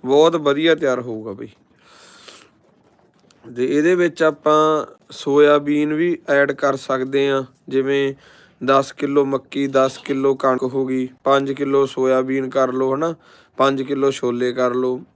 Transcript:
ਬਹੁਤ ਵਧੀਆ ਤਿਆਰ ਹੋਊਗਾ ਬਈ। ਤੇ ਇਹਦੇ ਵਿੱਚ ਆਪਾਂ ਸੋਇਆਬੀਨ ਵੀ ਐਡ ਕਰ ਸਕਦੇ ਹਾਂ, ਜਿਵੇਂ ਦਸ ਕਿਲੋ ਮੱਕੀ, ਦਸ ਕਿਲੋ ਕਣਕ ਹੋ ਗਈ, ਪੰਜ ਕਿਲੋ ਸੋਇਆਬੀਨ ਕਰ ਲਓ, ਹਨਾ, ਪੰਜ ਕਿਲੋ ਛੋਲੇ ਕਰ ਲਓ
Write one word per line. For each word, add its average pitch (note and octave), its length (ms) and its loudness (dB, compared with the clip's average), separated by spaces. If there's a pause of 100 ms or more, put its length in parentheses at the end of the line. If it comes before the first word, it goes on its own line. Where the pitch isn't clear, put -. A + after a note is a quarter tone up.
ਬਹੁਤ D#3 300 4
ਵਧੀਆ D3+ 400 2
ਤਿਆਰ C3 260 -2
ਹੋਊਗਾ A2 320 -10
ਬਈ। A2 140 -14 (2000)
ਤੇ C3 200 0
ਇਹਦੇ E3+ 180 2
ਵਿੱਚ F3 280 0
ਆਪਾਂ D3+ 640 2 (260)
ਸੋਇਆਬੀਨ D3 840 2
ਵੀ E3+ 240 -2 (120)
ਐਡ C#3+ 220 4
ਕਰ C3+ 240 -2
ਸਕਦੇ C3+ 540 -2
ਹਾਂ, C3+ 140 0 (260)
ਜਿਵੇਂ C3+ 440 0 (520)
ਦਸ C3+ 260 2
ਕਿਲੋ C#3+ 340 0
ਮੱਕੀ, C3+ 420 -4
ਦਸ C3+ 300 0
ਕਿਲੋ C3+ 380 -2
ਕਣਕ C3 280 0
ਹੋ C3 220 -4
ਗਈ, B2+ 240 -4 (140)
ਪੰਜ C#3 280 2
ਕਿਲੋ C#3 340 0
ਸੋਇਆਬੀਨ C3 640 -2
ਕਰ B2+ 240 0
ਲਓ, C3 220 -2
ਹਨਾ, D#3+ 200 -4 (420)
ਪੰਜ C3+ 240 0
ਕਿਲੋ C#3 300 -2
ਛੋਲੇ B2 420 -4
ਕਰ B2 200 -2
ਲਓ B2+ 280 -4 (140)